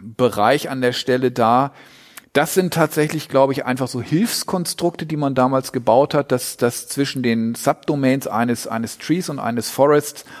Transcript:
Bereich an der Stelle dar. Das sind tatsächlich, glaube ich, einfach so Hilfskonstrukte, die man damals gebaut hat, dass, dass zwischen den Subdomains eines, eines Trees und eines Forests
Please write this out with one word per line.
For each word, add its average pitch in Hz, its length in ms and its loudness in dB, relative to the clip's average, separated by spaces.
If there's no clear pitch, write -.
Bereich 123 540 2
an 131 100 -6
der 123 140 2
Stelle 127 360 0
dar. 127 440 2
Das 147 200 2
sind 185 180 2
tatsächlich, 151 560 0
glaube 135 240 4
ich, 131 140 -4
einfach 127 220 -2
so 123 120 -6
Hilfskonstrukte, 175 1040 -2
die 156 140 -6
man 139 160 0
damals 131 360 2
gebaut 123 440 2
hat, 143 180 0
dass, - 240 -2
dass - 320 -2
zwischen 135 340 -4
den 117 320 0
Subdomains 139 720 0
eines, 117 400 -2
eines 113 300 -6
Trees 170 320 -2
und 143 100 -6
eines 117 300 -4
Forests 147 560 2